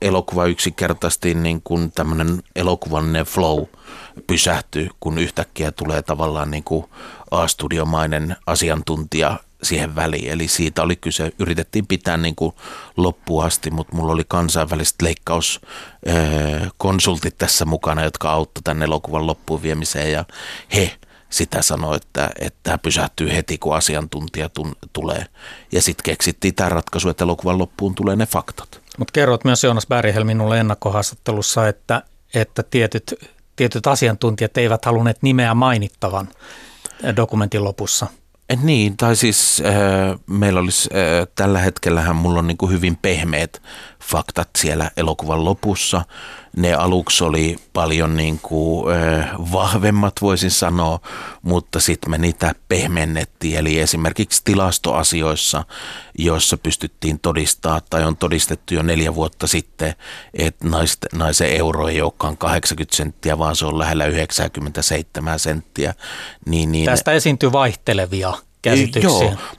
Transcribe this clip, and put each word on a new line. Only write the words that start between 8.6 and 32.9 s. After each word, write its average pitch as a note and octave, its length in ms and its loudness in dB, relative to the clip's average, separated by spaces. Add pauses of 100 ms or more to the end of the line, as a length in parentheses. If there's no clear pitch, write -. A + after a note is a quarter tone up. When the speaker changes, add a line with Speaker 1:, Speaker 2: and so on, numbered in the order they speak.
Speaker 1:
siihen D#2 320 -2
väliin. D#2 360 -4
Eli E2 160 -2
siitä D#2+ 360 0
oli E2+ 120 0
kyse. D#2+ 440 -4
Yritettiin F2 480 -2
pitää F2+ 300 0
niinku E2 380 -2 (420)
loppuun E2+ 480 0
asti, D#2 260 -2
mut D#2+ 220 -6
mulla D#2+ 200 0
oli E2 140 0
kansainväliset D#2+ 760 0
leikkaus-, E2 600 -2 (460)
öö, D#2 600 0 (100)
konsultit F#2 600 0
tässä - 280 0
mukana, D#2 380 0
jotka D#2 280 -2
auttoi D#2 320 -2
tän D#2 200 -2
elokuvan D#2 440 -2
loppuun D#2 340 -4
viemiseen, D#2 500 -2
ja D#2 140 -2 (500)
he F2+ 160 2 (380)
sitä - 320 -2
sanoi, D#2 340 0
että, - 340 -4 (100)
että - 240 -8
tää E2 140 -2
pysähtyy D#2+ 580 -2
heti, D#2+ 220 -2
kun D#2 180 0
asiantuntija D2+ 720 -4
tun-, D2+ 260 -8 (180)
tulee. - 320 -4 (460)
Ja F2+ 100 2
sit - 200 0
keksittiin E2+ 540 0
tää F2+ 140 2
ratkaisu, E2+ 400 0
että E2+ 140 0
elokuvan F2 340 0
loppuun F#2 380 -2
tulee G2+ 200 0
ne A2+ 100 2
faktat. - 560 -6 (160)
Speaker 2:
Mut B2 140 -6
kerroit B2+ 320 2
myös B2+ 200 4
Joonas A#2 240 2
Bergheim A2 400 2
minulle A2 320 2
ennakkohaastattelussa, G#2 1080 0
että, - 360 -2 (300)
että A2+ 300 0
tietyt, - 520 0 (400)